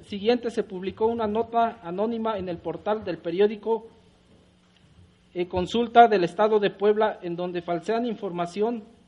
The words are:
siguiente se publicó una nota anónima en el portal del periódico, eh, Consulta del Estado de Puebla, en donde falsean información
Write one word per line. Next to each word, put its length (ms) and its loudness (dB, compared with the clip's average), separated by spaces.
siguiente 460 0
se 120 -4
publicó 440 -6
una 200 -2
nota 560 0
anónima 560 -4
en 100 -8
el 80 -6
portal 480 -4
del 140 -6
periódico, 680 0
eh, 120 -4
Consulta 640 6
del 160 4
Estado 340 2
de 120 2
Puebla, 500 0
en 160 -6
donde 240 -4
falsean 460 -4
información 760 -4